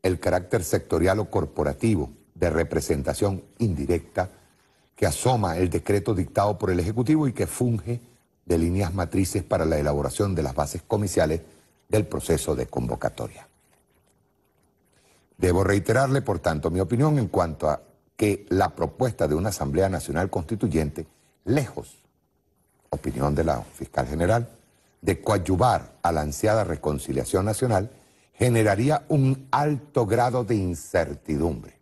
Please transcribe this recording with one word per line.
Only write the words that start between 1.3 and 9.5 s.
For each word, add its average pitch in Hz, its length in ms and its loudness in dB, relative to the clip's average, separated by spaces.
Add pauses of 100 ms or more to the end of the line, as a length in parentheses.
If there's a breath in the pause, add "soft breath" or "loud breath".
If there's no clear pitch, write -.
corporativo 78 800 -2 (240)
de 85 160 0
representación 80 920 -2 (140)
indirecta 87 720 -2 (680 soft breath)
que - 120 0
asoma 95 500 0
el 90 140 2
decreto 101 440 0
dictado 101 440 0
por 92 120 0
el 90 80 2
Ejecutivo 120 480 2
y 123 60 0
que 98 140 -2
funge 117 560 -2 (420 soft breath)
de 85 140 2
líneas 85 340 2
matrices 92 520 -2
para 85 200 0